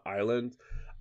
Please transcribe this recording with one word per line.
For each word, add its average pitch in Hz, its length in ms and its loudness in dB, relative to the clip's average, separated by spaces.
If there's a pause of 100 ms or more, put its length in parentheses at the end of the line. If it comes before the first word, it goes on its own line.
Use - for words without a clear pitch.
island. 117 500 2 (440)